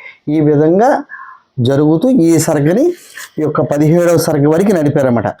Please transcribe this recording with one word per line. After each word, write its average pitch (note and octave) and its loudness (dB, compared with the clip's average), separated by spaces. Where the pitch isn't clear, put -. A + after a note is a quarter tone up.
ఈ D#3 0
విధంగా E3 2
జరుగుతూ D3+ 0
ఈ E3 2
సర్గని, E3 0
ఈ - -4
యొక్క D3+ -4
పదిహేడవ D#3+ 2
సర్గ D3 0
వరకు F#3+ 2
నడిపారన్నమాట C3+ 0